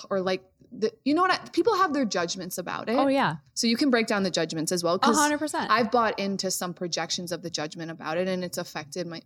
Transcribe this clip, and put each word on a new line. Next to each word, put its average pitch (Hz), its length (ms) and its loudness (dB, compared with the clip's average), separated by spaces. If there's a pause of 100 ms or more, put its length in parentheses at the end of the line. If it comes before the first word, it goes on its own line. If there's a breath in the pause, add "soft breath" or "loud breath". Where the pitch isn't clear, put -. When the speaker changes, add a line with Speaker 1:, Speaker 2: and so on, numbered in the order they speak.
Speaker 1:
or, 196 120 0
like, 185 220 -2 (320)
the, 202 160 -2 (140)
you 277 80 4
know 339 80 4
what 370 100 4
I, 330 60 2 (160)
people 392 240 4
have 370 160 2
their 285 120 2
judgments 180 520 -4
about 175 320 -6
it. 226 80 0
Speaker 2:
Oh, 277 100 4
yeah. 247 280 2 (200)
Speaker 1:
So 240 120 0
you 233 100 4
can 294 140 2
break 226 160 4
down 202 160 2
the 185 80 0
judgments 160 400 -2
as 175 120 0
well, 170 140 2
'cause 226 180 4
Speaker 2:
A 208 40 6
hundred 294 180 4
percent. 302 320 -4
Speaker 1:
I've 220 220 4
bought 226 260 2
into 196 320 -2
some 180 240 -4
projections 170 580 -4
of 156 120 -4
the 165 80 -6
judgment 165 400 -6
about 160 260 -4
it, 185 100 0
and 185 160 -2
it's 180 140 -6
affected 170 480 -8
my, 165 200 -10